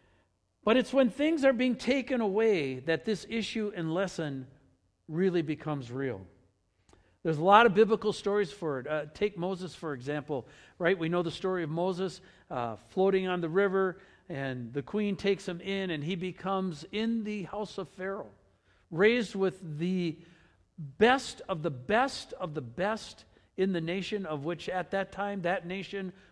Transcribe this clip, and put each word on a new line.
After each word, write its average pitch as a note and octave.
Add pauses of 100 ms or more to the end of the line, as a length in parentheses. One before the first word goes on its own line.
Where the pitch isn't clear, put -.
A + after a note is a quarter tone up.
(640)
But A3+
it's B3+
when B3+
things D4+
are C4+
being B3
taken B3+
away F#3+
that D#3+
this G#3+
issue G#3+
and D#3+
lesson D#3 (600)
really F3
becomes C#3+
real. A#2+ (960)
There's D#3+
a D#3
lot G#3
of G3
biblical G#3
stories G3+
for D3
it. B2+
Uh, D3+
take G#3
Moses, F3+
for D#3+
example, C#3 (320)
right? F3+
We E3
know F3
the E3+
story F#3
of D3+
Moses, F3 (280)
uh, A#2+
floating F#3+
on F3+
the E3
river, F#3+ (280)
and C3
the C#3
queen G#3
takes G3
him E3+
in, F#3+
and D#3
he E3+
becomes F#3
in A3+
the G#3
house G3
of F#3
Pharaoh, F#3+ (600)
raised G#3
with F#3
the F3 (640)
best G#3+
of F3
the D#3+
best G#3
of E3
the D3+
best F3+ (320)
in F#3+
the F3
nation, F#3
of D3+
which E3+
at F3+
that G3
time, G3+
that E3+
nation F#3+ (200)